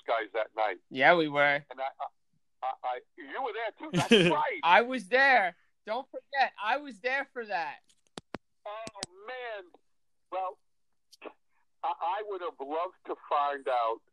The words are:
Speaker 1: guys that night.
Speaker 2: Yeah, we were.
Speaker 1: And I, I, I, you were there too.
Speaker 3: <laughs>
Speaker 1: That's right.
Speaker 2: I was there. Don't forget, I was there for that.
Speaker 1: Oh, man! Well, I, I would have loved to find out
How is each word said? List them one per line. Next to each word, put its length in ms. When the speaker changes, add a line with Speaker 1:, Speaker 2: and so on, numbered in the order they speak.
Speaker 1:
guys 280
that 220
night. 220
Speaker 2:
Yeah, 240
we 140
were. 420
Speaker 1:
And 100
I, 100
I, 100
I, 160
you 260
were 100
there 260
too. 140
Speaker 3:
<laughs> 240
Speaker 1:
That's 40
right. 320
Speaker 2:
I 200
was 260
there. 460
Don't 240
forget, 420
I 160
was 200
there 340
for 120
that. 320
Speaker 1:
Oh, 340
man! 420
Well, 260
I, 160
I 280
would 120
have 180
loved 380
to 80
find 380
out 300